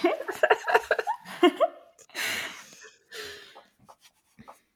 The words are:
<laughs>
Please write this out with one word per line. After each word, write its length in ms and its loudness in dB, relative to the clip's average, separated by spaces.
<laughs> 1400 2